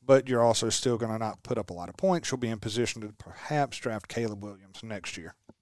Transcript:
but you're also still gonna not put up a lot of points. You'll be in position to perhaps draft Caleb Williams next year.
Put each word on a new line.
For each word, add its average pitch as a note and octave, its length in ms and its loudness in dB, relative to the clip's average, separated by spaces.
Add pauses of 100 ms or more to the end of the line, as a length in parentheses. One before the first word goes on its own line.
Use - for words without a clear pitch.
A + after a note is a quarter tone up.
but C3+ 240 8
you're A#2+ 140 4
also A#2 280 6
still A#2+ 260 2
gonna A2 220 -2
not A2 260 -4
put A#2 140 -2
up G2+ 120 -6
a F#2 40 -8
lot F2 140 -8
of - 80 -14
points. F3+ 340 0
You'll C3 80 -4
be A#2+ 100 -2
in A2 100 -4
position A2 440 -2
to G#2+ 160 -12
perhaps - 600 -2
draft A2 300 -6
Caleb G#2+ 340 -4
Williams G2 400 -16
next G#2+ 340 -10
year. E2 180 -14 (280)